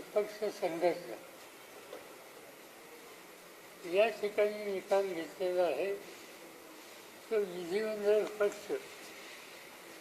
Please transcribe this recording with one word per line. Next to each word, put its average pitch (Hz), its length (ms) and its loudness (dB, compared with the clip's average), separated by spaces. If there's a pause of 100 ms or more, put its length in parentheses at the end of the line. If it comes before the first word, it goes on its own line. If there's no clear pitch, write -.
(160)
पक्ष 208 280 2 (180)
संघर्ष 165 480 4 (2750)
या 190 240 8
ठिकाणी 208 600 2
निकाल 196 360 4
घेतलेला 180 560 2
आहे, 170 300 4 (1400)
तो 220 100 4
विधिमंडळ 202 840 4
पक्ष - 460 0 (1300)